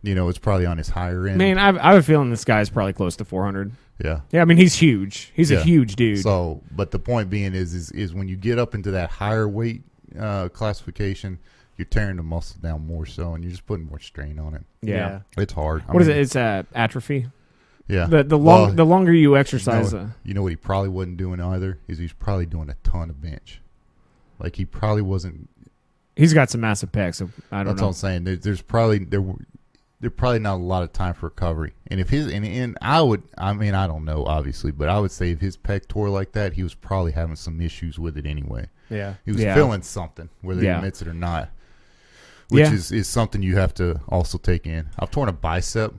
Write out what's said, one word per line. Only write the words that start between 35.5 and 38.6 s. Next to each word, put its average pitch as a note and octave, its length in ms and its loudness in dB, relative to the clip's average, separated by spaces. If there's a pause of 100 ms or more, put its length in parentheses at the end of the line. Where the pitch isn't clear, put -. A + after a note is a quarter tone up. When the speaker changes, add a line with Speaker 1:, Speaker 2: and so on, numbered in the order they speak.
Speaker 1:
pec - 320 -6
tore G#2 220 -2
like G2 220 -4
that, G2+ 200 -2
he F#2 100 -4
was E2+ 120 -6
probably F2+ 380 -4
having D#2+ 240 -4
some E2 260 -10
issues E2 360 -6
with D#2+ 200 -8
it D2 80 -8
anyway. C#2 420 -6 (220)